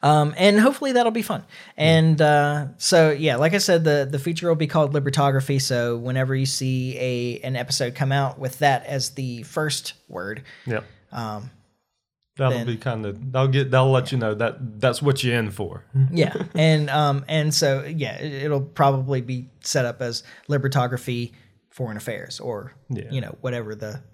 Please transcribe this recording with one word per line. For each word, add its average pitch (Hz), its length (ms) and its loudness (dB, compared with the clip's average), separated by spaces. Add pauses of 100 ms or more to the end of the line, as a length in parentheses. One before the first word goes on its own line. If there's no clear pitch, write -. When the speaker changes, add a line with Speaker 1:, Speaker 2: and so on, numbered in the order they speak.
Speaker 1:
Um, 151 360 4
and 202 220 6
hopefully 269 340 2
that'll 240 180 4
be 226 100 -2
fun. - 220 -6 (340)
Speaker 2:
Yeah. 151 60 0
Speaker 1:
And, 160 380 6
uh, 147 440 4 (120)
so, 160 340 4
yeah, 143 240 2
like 156 180 2
I 202 60 2
said, 170 240 4
the, 147 260 2
the 147 80 -4
feature 165 300 -4
will 165 80 4
be 156 120 0
called 147 260 2
Libertography. 139 680 2
So 120 360 0
whenever 131 380 -2
you 131 120 0
see 131 500 -4
a, 123 480 -4
an 131 100 -4
episode 123 380 -4
come 135 180 -2
out 139 280 -2
with 131 200 -8
that 139 280 2
as 135 240 -6
the 123 320 -10
first - 500 -4 (140)
word, 104 360 -10 (220)
Speaker 2:
Yep. 113 180 -4 (280)
Speaker 1:
um, 110 400 -8 (880)
Speaker 2:
That'll 127 200 2
Speaker 1:
then 117 80 -4
Speaker 2:
be 117 120 -4
kinda, 110 360 -6
that'll 131 340 0
get, 135 240 2
that'll 131 200 4
let 131 200 2
Speaker 1:
Yeah. 135 60 -2
Speaker 2:
you - 40 0
know 110 140 0
that 110 460 -4
that's 123 220 2
what 135 200 2
you're 120 140 2
in 107 140 -2
for. 95 340 -10 (260)
Speaker 1:
Yeah. 160 220 2 (140)
Speaker 2:
<laughs> - 80 -14
Speaker 1:
And, 156 340 4
um, 139 380 0
and 151 260 0
so, 139 320 2
yeah, 143 320 -6
it, 139 260 -8
it'll 147 180 -2
probably 139 600 0
be 123 280 -8 (120)
set 131 240 -2
up 120 160 -6
as 117 220 -6 (260)
Libertography, 127 840 -2 (380)
Foreign 110 280 -8
Affairs, 104 420 -10
or, 120 340 -10 (160)
Speaker 2:
Yeah. 123 220 -6
Speaker 1:
you 131 100 -6
know, - 200 -12
whatever 120 340 -8
the 107 260 -12 (120)